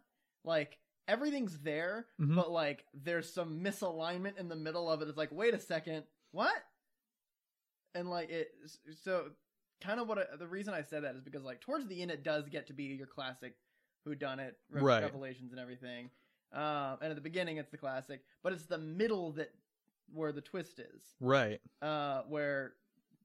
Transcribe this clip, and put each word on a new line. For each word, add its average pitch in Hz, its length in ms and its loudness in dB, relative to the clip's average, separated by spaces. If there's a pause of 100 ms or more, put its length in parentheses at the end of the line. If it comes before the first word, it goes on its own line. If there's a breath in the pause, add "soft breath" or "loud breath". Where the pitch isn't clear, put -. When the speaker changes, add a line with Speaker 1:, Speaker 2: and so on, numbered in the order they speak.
(440)
Speaker 1:
like, 156 340 2 (300)
everything's 233 520 2
there, 170 460 -2 (140)
Speaker 2:
Mm-hmm. 156 160 6
Speaker 1:
but, 175 160 6
like, 151 320 0 (100)
there's 165 380 -2
some 170 320 -2
misalignment 185 760 -2
in 175 100 -6
the 165 80 -6
middle 160 340 -2
of 156 120 2
it. 151 60 -2
It's 147 100 -4
like, 151 140 0
"Wait 214 220 4
a 175 40 0
second, 156 460 -2 (280)
what?" 262 220 4 (1400)
And, 175 140 -2
like, 175 220 -2
it, 165 220 -2 (120)
s-, 156 140 -18 (240)
so 175 280 0 (500)
kind 208 180 -2
of 233 100 0
what 208 100 0
I, 165 200 0
the 170 80 -8
reason 196 280 -4
I 156 80 0
said 147 220 -4
that 127 120 -4
is 131 60 -12
because, 139 200 -10
like, 127 180 -10
towards 277 280 -2
the 180 140 -6
end, 175 80 -2
it 147 120 -4
does 151 260 0
get 143 200 -6
to 147 40 -14
be 143 120 -6
your 135 220 -6
classic 127 480 -8 (520)
whodunit, 135 460 -4 (180)
re-, 143 120 -2
Speaker 2:
Right. 123 200 10
Speaker 1:
revelations 131 500 -4
and 127 80 -10
everything. 123 500 -10 (420)
Um, 143 500 -2
and 160 80 -2
at 151 60 -4
the 143 40 -8
beginning, 165 360 -2
it's 147 140 -6
the 151 60 -10
classic, 131 460 -6 (200)
but 185 100 2
it's 160 140 -6
the 170 120 -2
middle 175 540 2
that, 151 200 -4 (600)
where 151 200 0
the 147 80 -6
twist - 400 -6
is. - 220 -16 (180)
Speaker 2:
Right. 123 400 6 (220)
Speaker 1:
Uh, 147 400 2
where 143 520 -2 (500)